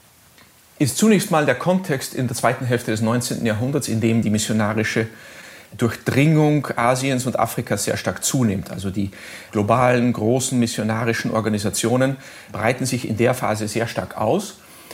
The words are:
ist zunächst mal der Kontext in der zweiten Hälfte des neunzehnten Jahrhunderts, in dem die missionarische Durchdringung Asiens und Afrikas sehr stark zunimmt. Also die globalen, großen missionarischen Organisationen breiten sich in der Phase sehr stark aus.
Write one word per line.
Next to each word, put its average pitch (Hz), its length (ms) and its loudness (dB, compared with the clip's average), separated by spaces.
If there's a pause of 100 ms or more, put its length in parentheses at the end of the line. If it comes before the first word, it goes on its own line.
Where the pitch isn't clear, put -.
(800)
ist 143 180 0
zunächst 214 320 4
mal 151 160 2
der 135 100 2
Kontext 180 600 -2
in 127 120 -2
der 120 100 -4
zweiten 123 280 0
Hälfte 123 240 0
des 110 120 -2
neunzehnten 117 440 0
Jahrhunderts, 123 440 0
in 113 120 0
dem 113 220 2
die 107 80 2
missionarische 110 760 0 (720)
Durchdringung 151 880 2 (100)
Asiens 127 500 0
und 113 100 -4
Afrikas 117 460 0
sehr 104 140 -2
stark - 260 -4
zunimmt. 110 480 0
Also 95 180 -6
die 98 220 -4 (400)
globalen, 120 640 4
großen 120 440 0
missionarischen 113 760 -2
Organisationen 110 840 0 (360)
breiten 120 340 -2
sich 127 220 -4
in 104 100 -2
der 120 180 4
Phase 107 320 -4
sehr 113 200 -2
stark - 300 -8
aus. 143 380 -2 (380)